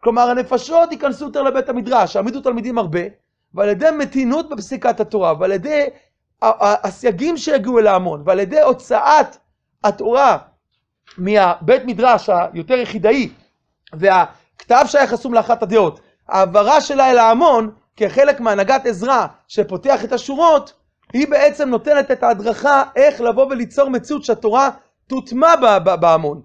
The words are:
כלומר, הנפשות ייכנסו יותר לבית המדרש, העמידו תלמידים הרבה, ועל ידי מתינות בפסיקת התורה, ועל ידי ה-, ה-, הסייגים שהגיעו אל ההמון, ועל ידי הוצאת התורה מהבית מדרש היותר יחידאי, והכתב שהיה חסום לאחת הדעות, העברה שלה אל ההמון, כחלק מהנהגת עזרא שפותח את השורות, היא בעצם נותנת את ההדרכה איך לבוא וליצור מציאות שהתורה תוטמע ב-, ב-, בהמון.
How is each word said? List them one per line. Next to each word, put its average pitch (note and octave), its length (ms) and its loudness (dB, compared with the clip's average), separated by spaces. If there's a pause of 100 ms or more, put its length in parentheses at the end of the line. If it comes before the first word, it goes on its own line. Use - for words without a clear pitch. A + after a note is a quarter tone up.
כלומר, A#3+ 280 2
הנפשות B3+ 640 -2
ייכנסו C#4 320 -6
יותר C#4+ 180 -6
לבית C4 260 -2
המדרש, A#3+ 480 -2
העמידו A3+ 240 -4
תלמידים A#3 380 -4
הרבה, F3 220 -4 (540)
ועל G3 140 -2
ידי G#3 300 2
מתינות C4+ 500 -2
בפסיקת B3+ 520 -6
התורה, F#3 400 -2
ועל F3+ 120 -2
ידי C#4+ 340 -2 (560)
ה-, A3+ 40 2
ה-, G#3 420 0
הסייגים B3 480 -4
שהגיעו B3+ 420 -2
אל G#3+ 80 4
ההמון, F3+ 400 0
ועל F#3 120 2
ידי G3+ 220 -2
הוצאת C4 760 0 (480)
התורה A3 540 0 (800)
מהבית F#3+ 680 0
מדרש A#3 480 0
היותר F3 420 -2
יחידאי, A3+ 540 -2 (640)
והכתב F#3 920 0
שהיה C#4 200 2
חסום A#3 280 -6
לאחת A#3 280 0
הדעות, G3 380 0 (280)
העברה G#3 520 2
שלה C4+ 300 0
אל B3 80 4
ההמון, A#3 520 4 (260)
כחלק C#4 440 0
מהנהגת A3+ 460 0
עזרא A3+ 400 -2 (220)
שפותח G#3 560 -2
את A3+ 80 -8
השורות, C#4 600 0 (400)
היא C#4 160 -2
בעצם C#4+ 400 2
נותנת C#4 420 0
את B3+ 120 -2
ההדרכה A#3 600 0 (140)
איך C#4 240 2
לבוא A#3 260 0
וליצור C4+ 440 -2
מציאות B3+ 340 -6
שהתורה A#3 460 0 (360)
תוטמע C4 500 0
ב-, G#3 320 2
ב-, E3+ 120 0
בהמון. D#3+ 440 0